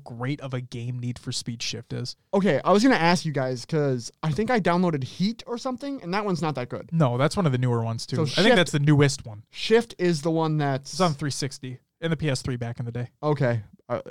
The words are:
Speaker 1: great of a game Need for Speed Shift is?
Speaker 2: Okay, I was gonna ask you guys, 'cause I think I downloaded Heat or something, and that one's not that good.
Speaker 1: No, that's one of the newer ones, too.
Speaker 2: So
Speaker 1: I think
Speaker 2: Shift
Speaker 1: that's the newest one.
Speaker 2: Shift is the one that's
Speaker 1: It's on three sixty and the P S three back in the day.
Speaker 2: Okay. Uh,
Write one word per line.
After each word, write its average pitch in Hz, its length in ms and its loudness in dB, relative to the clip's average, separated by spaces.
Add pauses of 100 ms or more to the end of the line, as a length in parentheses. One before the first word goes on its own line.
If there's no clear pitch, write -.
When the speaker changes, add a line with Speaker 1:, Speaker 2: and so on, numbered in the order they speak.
Speaker 1:
great 123 380 -6
of 131 120 -8
a 127 60 -4
game 123 400 -8
Need 120 180 -6
for - 140 -10
Speed 117 280 -8
Shift - 320 -8
is? 123 220 -8 (180)
Speaker 2:
Okay, 185 320 4
I 160 60 2
was 202 140 6
gonna 262 100 6
ask 170 300 2
you 160 80 -2
guys, 131 340 -4
'cause 139 460 -2 (100)
I 156 80 0
think 208 220 -2
I 233 80 4
downloaded 170 420 2
Heat 196 440 -4
or 233 120 -6
something, 262 460 -8
and 175 100 -4
that 208 100 -2
one's 185 160 -2
not 156 140 -2
that 123 140 -6
good. - 240 -10
Speaker 1:
No, 131 260 2
that's 143 180 0
one 196 100 2
of 135 60 4
the 123 60 0
newer 123 240 0
ones, 113 240 -6
too. - 100 -6
Speaker 2:
So 165 60 2
Speaker 1:
I 151 40 2
think 170 200 2
Speaker 2:
Shift 240 100 8
Speaker 1:
that's 175 160 4
the 156 60 0
newest 143 480 4
one. 107 240 -14
Speaker 2:
Shift 226 480 2
is 175 240 0
the 165 80 0
one 160 280 2
that's 139 340 -2
Speaker 1:
It's - 80 -8
on 170 140 2
three 147 180 -4
sixty 131 480 -8 (200)
and 165 120 -2
the 156 40 0
P 151 140 -2
S 131 100 -2
three 131 160 -4
back 120 220 -8
in 127 80 -8
the 117 60 -8
day. 120 160 -8 (160)
Speaker 2:
Okay. 131 380 2 (260)
Uh, 120 220 -4